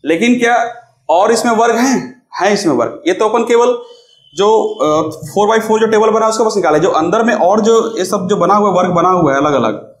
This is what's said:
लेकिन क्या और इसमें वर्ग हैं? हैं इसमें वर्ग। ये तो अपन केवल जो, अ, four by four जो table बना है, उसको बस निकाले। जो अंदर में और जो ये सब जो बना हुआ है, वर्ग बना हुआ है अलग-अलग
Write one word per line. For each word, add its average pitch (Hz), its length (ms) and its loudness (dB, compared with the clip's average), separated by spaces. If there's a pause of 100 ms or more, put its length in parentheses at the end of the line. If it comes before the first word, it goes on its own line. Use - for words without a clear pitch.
लेकिन 196 340 0
क्या 233 360 0 (340)
और 190 240 2
इसमें 233 200 0
वर्ग 226 240 2
हैं? 240 500 -2 (140)
हैं 202 120 0
इसमें 175 220 0
वर्ग। 113 320 -4
ये 185 80 0
तो 220 140 0
अपन 233 160 0
केवल 240 340 2 (560)
जो, 214 400 0
अ, 156 340 -2
four 208 460 -2
by 220 160 -2
four 214 100 2
जो 220 60 2
table 214 240 2
बना 220 140 0
है, 220 60 0
उसको 226 140 -2
बस 214 120 -2
निकाले। 156 220 2
जो 170 100 2
अंदर 175 340 0
में 233 120 0
और 196 260 2
जो 220 380 0
ये 185 60 -2
सब 185 240 -4
जो 202 80 0
बना 175 180 2
हुआ 208 140 2
है, 185 60 0
वर्ग 180 160 0
बना 170 180 0
हुआ 170 240 2
है 139 60 0
अलग-अलग 123 640 -2